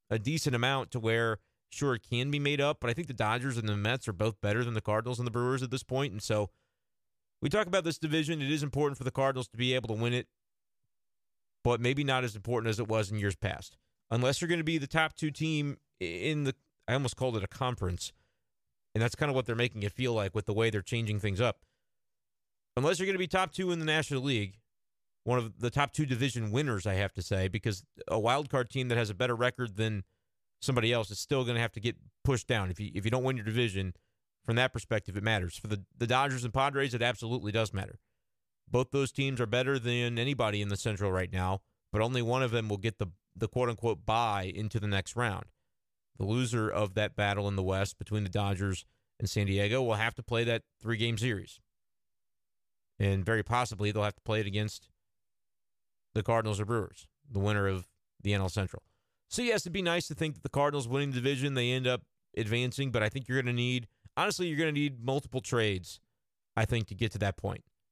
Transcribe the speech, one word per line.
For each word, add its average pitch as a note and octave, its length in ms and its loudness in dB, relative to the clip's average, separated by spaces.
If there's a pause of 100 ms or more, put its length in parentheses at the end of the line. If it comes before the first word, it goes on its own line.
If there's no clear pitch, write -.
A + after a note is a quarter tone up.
(100)
a A2 80 2
decent C#3 360 0
amount B2+ 380 0
to B2 80 -4
where, A2+ 380 2 (320)
sure, C#3 240 2
it A2+ 140 -6
can B2 220 0
be D3 80 0
made C#3+ 220 0
up, D3 200 2
but B2 80 -2
I A#2 40 0
think D#3+ 160 -4
the - 40 -8
Dodgers B2 440 0
and A2 120 -2
the G#2 80 0
Mets A2 300 0
are A2 60 -4
both G#2+ 280 -2
better G#2+ 240 2
than A#2 100 -4
the A2 60 0
Cardinals A2 380 -2
and B2 80 -2
the A2+ 60 -4
Brewers B2 320 0
at B2 80 -6
this C3 100 -4
point. C3+ 300 -2
And G#2 100 -8
so G#2 280 0 (920)
we C#3+ 60 0
talk G#3 180 0
about F3+ 160 2
this D#3+ 160 -2
division. D#3 420 0
It C#3 120 0
is D3+ 100 0
important C#3+ 340 0
for - 80 -10
the B2 60 0
Cardinals C3 380 0
to - 80 -18
be B2+ 180 2
able A#2+ 140 -2
to A2 120 -2
win A#2+ 120 2
it, B2 160 -2 (1400)
but A#2+ 160 2
maybe C3+ 240 2
not C3 180 0
as A2 140 -4
important A2+ 340 -2
as G#2+ 80 -2
it A#2 80 -2
was A2 240 0
in G#2 80 -4
years G2+ 160 0
past. - 420 -6 (360)
Unless B2 280 2
you're E3+ 80 -2
gonna E3+ 140 2
be D#3+ 160 0
the C#3 80 -2
top D#3 300 0
two D3+ 160 -2
team D3 460 -2 (220)
i-, F#2 40 -4
in A#2 400 -2
the, C3+ 100 0 (320)
I A2 60 -2
almost C3 240 0
called B2+ 200 0
it G2+ 60 0
a F#2+ 60 -4
conference, G#2+ 640 -4 (800)
and A2 80 4
that's A#2 140 0
kinda D3 180 0
what C3 100 2
they're A#2 120 -2
making A#2 260 0
it G2+ 80 0
feel B2 220 -2
like G#2 240 0
with G#2 100 -2
the G#2+ 80 -2
way A2+ 160 4
they're G#2 120 -2
changing A2 360 -2
things G2 220 -2
up. A#2+ 240 0 (1120)
Unless D#3 220 2
you're F#3 80 0
gonna F#3+ 120 0
be F#3 80 0
top F#3 260 0
two F#3 200 -2
in E3+ 80 -2
the D#3 40 -2
National D3+ 380 0
League, A2 360 -2 (640)
one B2 140 2
of A2+ 200 -4
the A#2 120 0
top C#3+ 220 2
two D3+ 140 0
division A#2+ 460 0
winners, A#2+ 340 0
I G2 80 0
have G2 200 0
to F#2+ 80 -6
say, F#2+ 260 0
because G2 360 -4 (220)
a F#2+ 120 0
wild B2+ 300 2
card B2+ 220 0
team B2+ 180 -4
that A#2 100 2
has A2 120 0
a G#2 40 -4
better A#2+ 200 0
record A#2+ 420 -2
than A2 280 0 (580)
somebody A#2+ 300 4
else A2 180 2
is G2+ 80 -10
still C3+ 260 2
gonna A#2 160 0
have A#2 120 0
to A2 80 -10
get A2+ 160 -2 (260)
pushed B2+ 240 2
down. G2+ 240 2
If F2 80 -4
you, G#2 160 -6
if G2 100 -4
you A2+ 60 2
don't B2+ 140 2
win C3 120 0
your G#2+ 80 -8
division, G#2 500 0 (500)
from A2+ 100 0
that B2+ 180 2
perspective, G#2 440 -2
it G2+ 80 -4
matters. G2+ 320 0
For - 100 -14
the, G2+ 160 -4 (160)
the A#2+ 80 -2
Dodgers B2+ 380 0
and A#2+ 100 -4
Padres, C3+ 400 2
it A2+ 80 0
absolutely A#2 480 -2
does G#2+ 220 0
matter. - 260 -8 (720)
Both B2 220 2
those C#3 180 2
teams C3+ 300 -2
are A#2+ 60 2
better B2+ 300 2
than A#2+ 440 0
anybody A#2 420 0
in G2+ 60 -2
the G2+ 80 -2
Central G#2 340 0
right F#2 220 0
now, F#2 300 0 (280)
but G#2+ 100 0
only A#2+ 220 2
one B2 220 2
of A#2 80 0
them A2+ 160 0
will G#2 80 0
get G#2 220 -2
the, F#2+ 100 -4 (260)
the G#2+ 140 -4
quote-unquote A#2 580 0
bye G#2+ 480 0
into G#2+ 240 -4
the G#2 80 -2
next G2 300 -2
round. A2 300 0 (720)
The F#2+ 100 -2
loser A2+ 440 2
of G2 240 0
that G#2 220 0
battle G2+ 320 2
in G2+ 80 0
the G2 60 0
West F#2+ 360 0
between G#2+ 240 -2
the F#2+ 80 -2
Dodgers G2 540 0 (340)
and F#2+ 100 -2
San G#2 180 2
Diego G2+ 360 2
will A#2 120 2
have A2 200 2
to - 80 -12
play A#2 220 0
that A#2 180 0 (180)
three-game A2+ 380 0
series. A2 400 -2 (1400)
And G2 240 2
very A2 180 2
possibly A2+ 480 0
they'll G#2 140 0
have G#2 100 -2
to - 80 -20
play A2 180 0
it G2+ 60 -2
against G#2 420 -4 (1300)
the A2 80 0
Cardinals A2 380 2
or G#2+ 40 0
Brewers, G2+ 440 -4 (200)
the G#2 120 -2
winner G#2 260 2
of F#2+ 220 -2 (340)
the G#2 100 0
N G2+ 80 2
L F#2+ 80 0
Central. - 360 -4 (440)
So, - 140 -4
yes, A3+ 200 2
it'd F3 100 -8
be F#3+ 100 -2
nice E3+ 240 2
to D#3 80 -8
think D#3 200 -2
that - 100 -18
the - 40 -6
Cardinals C#3+ 380 2
winning C#3 240 0
the B2+ 60 -2
division, C3+ 380 0
they B2 180 2
end B2+ 160 0
up B2+ 140 2 (340)
advancing, A#2+ 560 0
but A2+ 100 2
I G#2 60 4
think C3 200 -6
you're C3 140 2
gonna B2 100 0
need, B2 340 0 (300)
honestly, F3+ 320 0
you're D3+ 100 -2
gonna D#3+ 140 2
need C#3+ 320 0
multiple C3+ 380 -2
trades, G#2 580 0 (560)
I A2 80 4
think, A2+ 240 0
to G2 60 -8
get G#2+ 180 0
to - 60 -8
that G2 180 0
point. - 260 -6 (300)